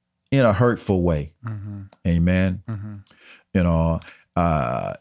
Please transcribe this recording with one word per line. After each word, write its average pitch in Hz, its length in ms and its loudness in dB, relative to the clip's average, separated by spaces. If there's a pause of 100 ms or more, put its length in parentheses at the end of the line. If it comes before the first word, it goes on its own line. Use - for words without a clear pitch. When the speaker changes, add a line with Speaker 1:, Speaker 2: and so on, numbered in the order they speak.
(320)
Speaker 1:
in 135 140 4
a 110 80 4
hurtful 101 480 2
way. 80 320 -2 (120)
Speaker 2:
Mm-hmm. 104 360 -10 (260)
Speaker 1:
Amen. 92 600 2
Speaker 2:
Mm-hmm. 107 280 -10 (580)
Speaker 1:
You 92 100 2
know, 82 360 2 (360)
uh, 64 640 -2